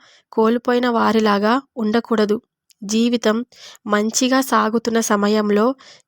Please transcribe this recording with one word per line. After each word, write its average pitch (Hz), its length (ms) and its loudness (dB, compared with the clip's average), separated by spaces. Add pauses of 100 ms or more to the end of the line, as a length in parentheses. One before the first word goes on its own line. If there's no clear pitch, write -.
(320)
కోల్పోయిన 240 560 0
వారిలాగా 214 720 2 (140)
ఉండకూడదు. 214 680 -2 (420)
జీవితం 226 600 0 (420)
మంచిగా 220 540 0
సాగుతున్న 226 600 0
సమయంలో 208 720 2 (340)